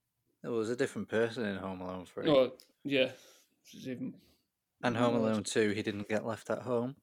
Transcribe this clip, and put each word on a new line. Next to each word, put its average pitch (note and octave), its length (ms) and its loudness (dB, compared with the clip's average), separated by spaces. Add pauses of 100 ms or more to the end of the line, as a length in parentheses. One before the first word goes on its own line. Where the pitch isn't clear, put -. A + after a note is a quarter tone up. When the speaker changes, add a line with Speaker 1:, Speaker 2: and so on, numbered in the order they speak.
(420)
Speaker 1:
There - 80 -6
was A2+ 200 0
a B2 60 -2
different A#2 340 -2
person A2+ 340 2
in G2+ 120 -2
Home F#2 260 -6
Alone F#2 240 -8
three. D3 340 2
Speaker 2:
Oh, B2+ 160 2 (280)
yeah. C3 280 2 (500)
Which - 120 -20
is - 140 -12
even B2+ 260 -8 (680)
Speaker 1:
And A#2+ 140 2
Home A#2+ 180 4
Speaker 2:
worse. - 0 -
Speaker 1:
Alone A2 300 2
two, G#2+ 280 4
he G#2 100 -2
didn't G#2 260 -4
get G#2+ 160 0
left A2 240 -6
at - 140 -2
home. B2 400 -2